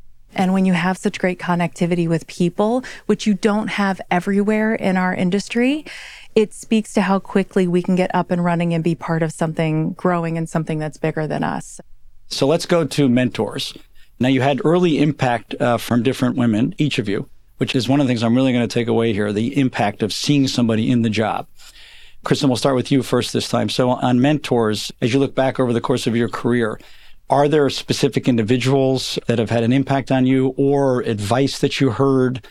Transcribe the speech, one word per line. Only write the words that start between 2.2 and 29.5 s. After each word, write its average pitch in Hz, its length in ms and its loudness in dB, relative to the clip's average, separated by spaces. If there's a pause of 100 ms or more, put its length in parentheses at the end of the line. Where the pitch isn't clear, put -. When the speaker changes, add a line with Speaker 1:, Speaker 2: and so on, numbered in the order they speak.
Speaker 1:
people, 214 560 0 (240)
which - 180 -2
you 214 80 2
don't 208 360 0
have 196 300 -2 (120)
everywhere 208 640 0
in 190 200 0
our 185 200 0
industry, 233 680 0 (500)
it 214 180 2
speaks - 400 -2
to 214 80 2
how 190 160 2
quickly 185 500 0
we 175 140 2
can 180 140 0
get 180 180 0
up 180 160 0
and 175 160 0
running 170 280 0
and 165 100 0
be 170 100 2
part 165 300 -2
of 156 80 -2
something 160 640 -2
growing 170 440 -2
and 160 100 -4
something 160 300 -4
that's 156 200 -6
bigger 156 280 -4
than 151 180 -4
us. - 380 -8 (460)
Speaker 2:
So - 180 0
let's 160 220 2
go 170 180 2
to 143 240 2
mentors. 120 640 0 (460)
Now, 123 100 2
you 131 120 4
had 135 220 2
early 170 360 4
impact, 131 600 0
uh, 120 180 2
from 120 260 0
different 123 320 0
women, 113 420 0
each 151 220 0
of 104 100 -4
you, - 180 -4 (300)
which - 180 -2
is 113 140 0
one 143 100 4
of 143 60 2
the 123 60 0
things 113 100 0
I'm 117 140 2
really 131 180 2
gonna 120 140 0
take 120 200 -2
away 113 260 0
here, 104 200 -2
the 117 260 -2
impact 117 440 0
of 101 100 -2
seeing 139 340 2
somebody 113 440 0
in 120 100 2
the 117 80 0
job. 104 380 -2 (760)
Kristen, 135 260 2
we'll 123 60 2
start 135 200 2
with 123 160 0
you 135 100 4
first 120 320 -2
this - 160 -2
time. 113 180 0
So 127 220 0
on 123 320 2
mentors, 120 680 0 (100)
as 120 100 0
you 135 80 2
look 135 140 0
back 131 260 0
over 120 140 2
the 117 80 0
course 123 240 -2
of 117 100 0
your 117 140 0
career, 117 500 -2 (520)
are 143 160 4
there 143 220 4
specific - 580 -2
individuals 127 1000 0
that 117 100 2
have 110 140 0